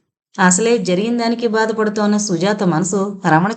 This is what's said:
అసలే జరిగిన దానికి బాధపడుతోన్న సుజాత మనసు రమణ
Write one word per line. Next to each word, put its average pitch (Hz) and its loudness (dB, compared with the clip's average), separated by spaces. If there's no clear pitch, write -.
అసలే 226 4
జరిగిన 196 -2
దానికి 240 -2
బాధపడుతోన్న 214 0
సుజాత 202 -2
మనసు 190 -2
రమణ 170 2